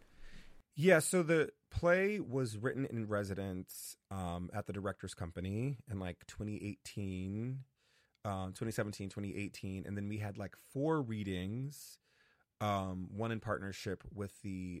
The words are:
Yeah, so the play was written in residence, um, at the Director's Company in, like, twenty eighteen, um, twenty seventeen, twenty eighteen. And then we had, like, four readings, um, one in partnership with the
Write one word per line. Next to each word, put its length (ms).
Yeah, 240
so 240
the 280
play 500
was 360
written 300
in 200
residence, 880
um, 420
at 140
the 60
Director's 420
Company 640
in, 100
like, 260
twenty 380
eighteen, 960
um, 300
twenty 180
seventeen, 360
twenty 280
eighteen. 500
And 100
then 120
we 100
had, 180
like, 200
four 280
readings, 1000
um, 540
one 160
in 100
partnership 600
with 300
the 380